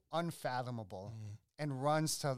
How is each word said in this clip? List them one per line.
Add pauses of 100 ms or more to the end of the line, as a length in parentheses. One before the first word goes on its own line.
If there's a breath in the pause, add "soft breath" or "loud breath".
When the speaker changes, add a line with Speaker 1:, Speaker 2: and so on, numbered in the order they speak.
(120)
Speaker 1:
unfathomable
Speaker 2:
Mm. (220)
Speaker 1:
and
runs
to,